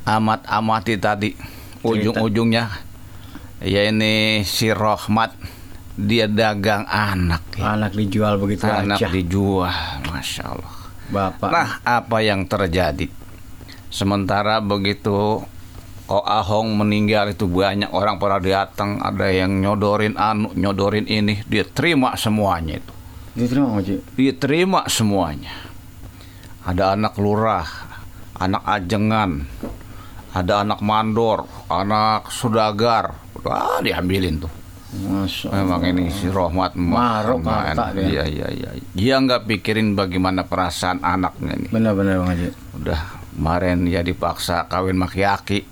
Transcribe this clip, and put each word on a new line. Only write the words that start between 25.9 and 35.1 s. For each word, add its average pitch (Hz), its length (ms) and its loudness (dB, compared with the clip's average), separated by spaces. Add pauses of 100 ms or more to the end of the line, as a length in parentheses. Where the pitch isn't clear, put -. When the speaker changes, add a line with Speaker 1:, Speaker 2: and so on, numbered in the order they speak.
Speaker 1:
Ada 95 320 2
anak 107 220 0
lurah, 104 520 2 (680)
anak 95 300 -2
ajengan, 101 760 0 (840)
ada 98 320 2
anak 104 180 0
mandor, 107 680 2 (200)
anak 107 640 2
sudagar. 110 880 2 (200)
Wah, - 420 0
diambilin 90 580 0
tuh. 80 140 -6 (420)
Speaker 2:
Masya 98 560 -2